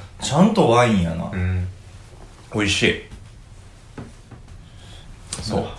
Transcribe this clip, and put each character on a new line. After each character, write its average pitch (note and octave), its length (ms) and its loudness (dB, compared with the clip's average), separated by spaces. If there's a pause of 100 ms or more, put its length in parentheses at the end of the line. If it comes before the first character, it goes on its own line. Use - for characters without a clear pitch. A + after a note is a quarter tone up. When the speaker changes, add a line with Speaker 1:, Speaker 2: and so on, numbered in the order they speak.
(220)
Speaker 1:
ち - 100 -6
ゃ D3 100 6
ん G#3+ 120 6
と C#3+ 160 4
ワ A#2+ 160 6
イ A2+ 80 4
ン F#2+ 80 4
や E2 100 0
な。 E2 140 -6
Speaker 2:
う - 100 -8
ん。 F2+ 320 -2 (880)
美 A2 80 0
味 G2+ 80 0
し - 140 0
い。 - 200 0 (2500)
そ G#2+ 160 -4
う。 A2+ 100 -4 (120)